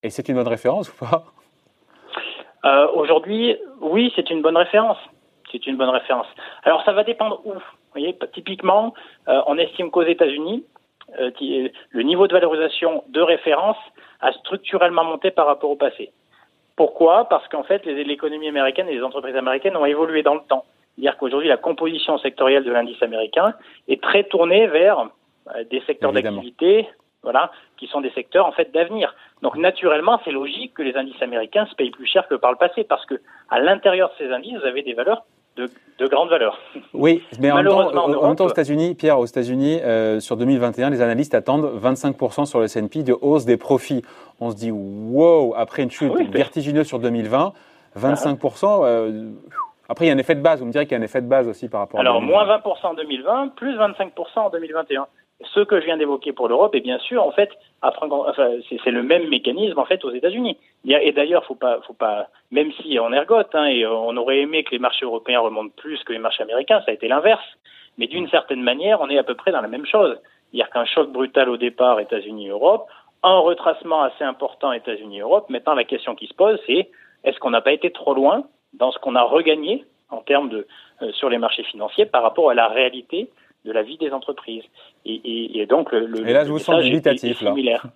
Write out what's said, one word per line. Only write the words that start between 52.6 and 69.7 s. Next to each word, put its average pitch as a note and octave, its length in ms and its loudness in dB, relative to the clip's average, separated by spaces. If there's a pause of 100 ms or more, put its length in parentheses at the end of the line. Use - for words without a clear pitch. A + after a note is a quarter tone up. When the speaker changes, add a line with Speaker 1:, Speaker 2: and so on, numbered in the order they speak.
Speaker 2:
pour G3+ 180 -4
cent F#3 120 -4
en E3 40 -6
deux D#3 100 -8
mille C3+ 180 -8
vingt, B3 340 -2
plus B3+ 200 -6
vingt-cinq G3+ 380 -2
pour E3+ 160 -10
cent A3 160 -2
en G3 40 -4
deux E3 100 -6
mille D#3+ 120 -12
vingt D#3+ 180 -4
et C#3 60 -2
un. C3+ 100 -4 (480)
Ce G3+ 60 4
que G3+ 200 4
je D#3 60 -8
viens E3 100 0
d'évoquer C#3+ 360 -2
pour B2 160 -2
l'Europe, E3 260 4
et B2+ 60 2
bien B2 180 -4
sûr, A#3+ 260 -2
en D#3 60 0
fait, G3+ 200 2 (300)
après, - 300 -2
enfin, C#3+ 380 0 (200)
c'est, B2+ 140 -10
c'est C3 80 0
le A#2+ 140 -2
même E3 240 2
mécanisme, C#3+ 500 -2
en C3 60 0
fait, F#3 200 -2
aux C3+ 60 -4
États-Unis. F#3+ 460 -2 (280)
Il C3 60 -2
y C#3 60 6
a, D3 40 4
et D#3 120 2
d'ailleurs, D3+ 320 2
faut C3 100 -10
pas, B2 320 0
faut - 60 -20
pas, G#2+ 340 -4 (240)
même D3 220 0 (100)
si D3 160 -2
on A#2 140 0
ergote, E3+ 420 2
hein, D3+ 120 2
et B2 200 0
on A2+ 300 -2
aurait C3+ 240 0
aimé D3+ 240 -2
que - 80 -8
les A#2+ 80 -4
marchés B2 240 -2
européens A#2+ 340 -2
remontent G#2+ 380 -2
plus D3 260 -12
que - 100 -8
les A2+ 60 -6
marchés A2+ 240 -4
américains, B2+ 420 0
ça - 60 -2
a A2 40 -2
été A2+ 120 -8
l'inverse. D3+ 380 2 (540)
Mais A#2+ 100 -4
d'une D#3+ 220 -8
certaine C#3 320 -2
manière, D#3+ 380 0
on C#3+ 80 -4
est C#3+ 80 0
à C3+ 60 4
peu B2 140 -4
près - 160 -2
dans D#3 80 0
la - 80 -6
même C#3+ 180 -10